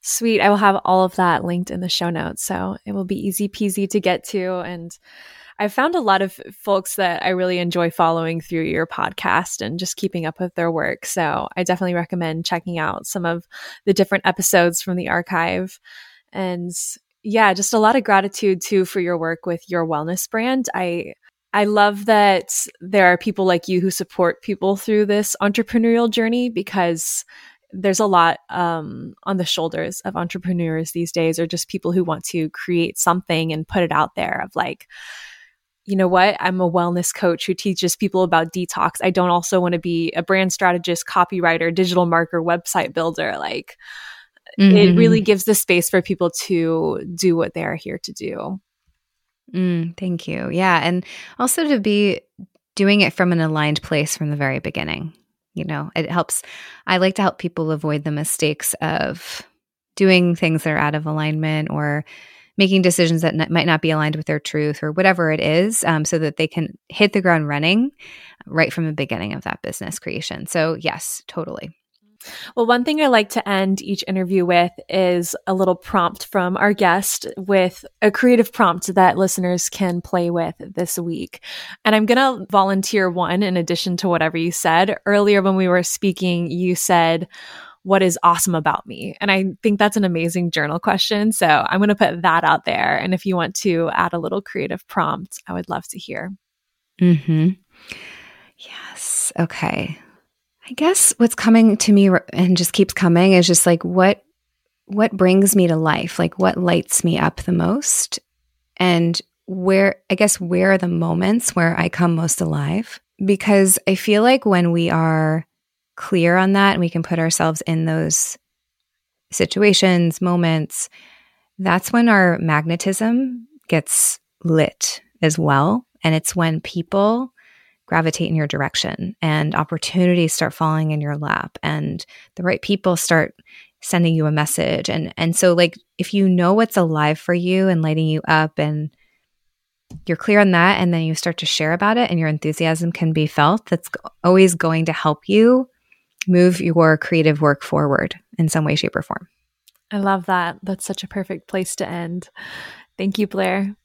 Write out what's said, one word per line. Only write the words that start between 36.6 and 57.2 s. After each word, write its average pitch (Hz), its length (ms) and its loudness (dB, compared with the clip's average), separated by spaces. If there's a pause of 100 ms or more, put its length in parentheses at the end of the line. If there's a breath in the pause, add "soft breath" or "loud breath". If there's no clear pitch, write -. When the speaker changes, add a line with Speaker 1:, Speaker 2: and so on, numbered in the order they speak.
Speaker 1:
a 180 100 2
wellness 175 440 -2
coach 170 320 0
who 185 80 0
teaches 185 420 -2
people 185 280 0
about 165 280 0
detox. - 500 -4
I 185 60 2
don't 180 220 0
also 175 280 0
wanna 180 200 0
be 165 340 -2
a 170 100 -4
brand 190 300 0
strategist, 175 540 0
copywriter, 170 680 0
digital 180 320 2
marketer, 165 380 0
website 170 480 -2
builder." 160 460 -4
Like, - 400 -10 (800 loud breath)
it 202 40 4
Speaker 2:
Mm-hmm. 185 360 8
Speaker 1:
really 226 240 6
gives 196 220 2
the 214 100 2
space 175 340 0
for 185 140 2
people 175 260 -2 (160)
to 165 560 0 (140)
do 170 220 2
what - 180 -2
they're 165 200 -6
here - 260 -10
to - 120 -14
do. - 480 -10 (920)
Speaker 2:
Mm, 170 420 -2
thank 180 320 -6
you. - 220 -6
Yeah. 180 340 0
And 180 220 -2 (320 loud breath)
also 262 280 -2
to 277 140 2
be 208 400 0 (540)
doing 202 260 4
it 175 140 2
from 180 180 0
an 170 80 2
aligned 156 400 0
place 151 340 -2
from 151 140 -6
the 147 80 -4
very 135 220 -2
beginning. 147 560 -8 (400)
You 160 120 -8
know, 151 280 -8
it 160 160 -4
helps. - 320 -4 (440 loud breath)
I 185 100 0
like 190 200 2
to 208 60 0